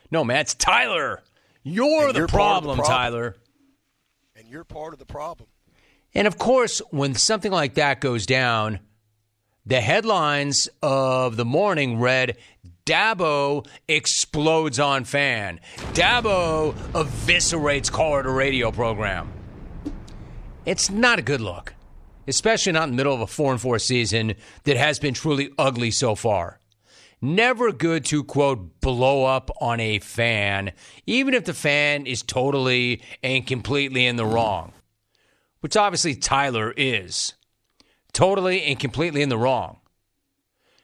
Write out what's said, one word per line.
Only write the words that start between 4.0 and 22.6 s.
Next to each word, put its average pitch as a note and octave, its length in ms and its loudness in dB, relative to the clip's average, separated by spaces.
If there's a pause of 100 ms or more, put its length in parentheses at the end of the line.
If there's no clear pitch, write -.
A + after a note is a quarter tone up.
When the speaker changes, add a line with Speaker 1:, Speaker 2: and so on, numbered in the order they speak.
Speaker 2:
And A2 140 -20
you're D3+ 160 -18
part D#3 280 -14
of C#3+ 60 -20
the C#3 80 -20
problem. D3+ 420 -14 (640)
Speaker 1:
And G3+ 140 2
of G3+ 120 -2
course, B3 420 2 (100)
when C#3 240 -2
something G#3+ 380 0
like D#3 220 0
that C#3+ 260 2
goes A#2+ 260 0
down, A#2 540 2 (840)
the B2+ 140 2
headlines D3 880 2 (140)
of C3 540 0
the A#2+ 80 0
morning C#3+ 540 0
read, B2+ 380 2 (480)
"Dabo D#3 840 0 (220)
explodes D#3 880 0
on C#3 260 0
fan. A2+ 560 -2 (340)
Dabo F3 800 2 (180)
eviscerates D3 1000 0
caller D3+ 320 0
to C3 80 -2
radio C3 400 2
program." G#2 600 -4 (1300)
It's F3+ 240 0
not A3+ 280 4
a D#3 40 -2
good C3+ 180 0
look, F2+ 340 -10 (540)
especially G3+ 440 2